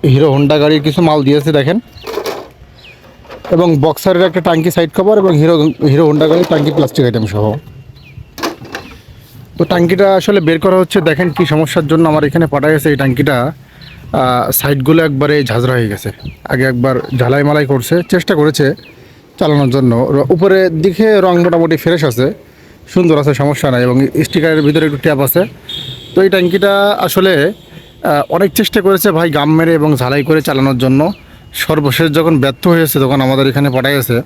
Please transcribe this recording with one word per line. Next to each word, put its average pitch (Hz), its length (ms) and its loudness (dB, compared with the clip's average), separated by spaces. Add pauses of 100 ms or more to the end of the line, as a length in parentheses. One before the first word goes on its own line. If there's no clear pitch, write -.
হিরো 143 280 4
হোন্ডা 143 280 2
গাড়ির 151 240 2
কিছু 156 200 -2
মাল 151 220 2
দিয়েছে 147 280 0
দেখেন, 151 280 0 (1700)
এবং 165 300 2
বক্সারের 175 420 0
একটা 180 180 0
টাঙ্কি 165 300 0
সাইড 165 200 -2
কভার 208 280 2
এবং 185 180 2
হিরো, 156 360 2 (160)
হিরো 151 180 4
হোন্ডা 151 220 2
গাড়ির 170 200 2
টাঙ্কি 151 220 0
প্লাস্টিক 143 340 0
আইটেম 110 220 -2
সহ। 104 280 -2 (2000)
তো 170 60 2
টাঙ্কিটা 185 500 2
আসলে 196 260 0
বের 165 180 0
করা 185 180 2
হচ্ছে, 185 240 2
দেখেন 160 300 0
কী 165 160 -2
সমস্যার 156 400 -2
জন্য 160 220 2
আমার 151 160 0
এখানে 156 220 0
পাঠাইছে। 147 440 0
এই 139 60 0
টাঙ্কিটা, 135 560 0 (600)
আহ, 127 380 0
সাইডগুলো 143 520 0
একবারে 147 420 0
ঝাঁঝরা 123 280 -2
হয়ে 117 160 0
গেছে। 101 220 -6 (340)
আগে 135 200 -2
একবার 127 320 0 (220)
ঝালাই 131 240 0
মালাই 147 240 0
করছে, 143 440 0
চেষ্টা 180 240 0
করেছে 147 400 0 (640)
চালানোর 143 320 2
জন্য। 127 400 2
র-, 143 180 0
উপরের 185 540 0
দিকে 208 380 2
রং 175 240 0
মোটামুটি 170 320 0
ফ্রেশ 165 280 -2
আছে, 127 280 0 (560)
সুন্দর 165 300 2
আছে, 143 160 0
সমস্যা 143 360 0
নাই, 123 120 0
এবং 127 240 2 (180)
স্টিকারের 156 380 0
ভিতরে 151 240 2
একটু 143 120 -4
ট্যাপ 147 220 0
আছে। 170 240 0 (680)
তো 185 80 2
এই 196 60 2
ট্যাঙ্কিটা 196 720 0
আসলে, 180 520 0 (500)
আহ, 147 260 0
অনেক 175 260 -2
চেষ্টা - 260 0
করেছে 190 300 2
ভাই 165 200 0
গাম 147 240 0
মেরে 165 200 2
এবং 151 220 2
ঝালাই 131 260 -2
করে 156 200 0
চালানোর 135 360 0
জন্য। 135 340 0 (400)
সর্বশেষ 156 580 -2
যখন 160 300 2
ব্যর্থ 139 260 -2
হয়েছে 165 340 2
তখন 135 200 0
আমাদের 135 260 2
এখানে 139 240 0
পাঠাইছে। 127 560 -2